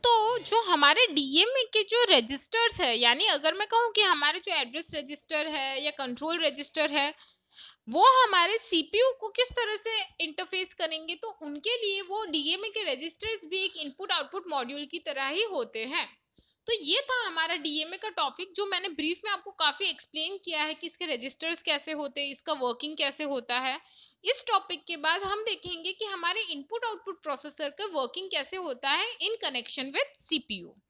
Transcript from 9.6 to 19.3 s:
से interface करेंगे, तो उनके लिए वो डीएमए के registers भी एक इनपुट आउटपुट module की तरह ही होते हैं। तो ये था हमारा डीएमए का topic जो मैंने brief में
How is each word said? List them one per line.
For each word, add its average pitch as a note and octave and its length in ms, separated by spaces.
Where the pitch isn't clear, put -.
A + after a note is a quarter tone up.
से A4 200
interface F4+ 540
करेंगे, D#4+ 420
तो A4+ 140
उनके D4 360
लिए G4+ 240
वो G4 240
डीएमए E4 440
के G#4+ 160
registers E4 600
भी F#4 200
एक F#4+ 120
इनपुट D#4 340
आउटपुट F4 380
module C#4+ 360
की E4 160
तरह C4+ 280
ही F4 160
होते A#3 400
हैं। C#4+ 200
तो A4 140
ये E4+ 200
था B4+ 240
हमारा E4 320
डीएमए D#4 400
का G#4+ 140
topic F4 440
जो G4+ 100
मैंने F#4+ 260
brief D#4 340
में G#4 60